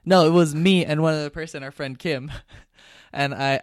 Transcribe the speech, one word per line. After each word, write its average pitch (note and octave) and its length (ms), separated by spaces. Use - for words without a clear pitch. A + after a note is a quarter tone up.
No, F3 220
it D#3+ 40
was E3 260
me F3+ 280
and D3+ 180
one D#3+ 120
other D3 160
person, D#3 320
our C3+ 100
friend C3 260
Kim. D3 380
<laughs> - 760
And C#3 200
I, C#3 300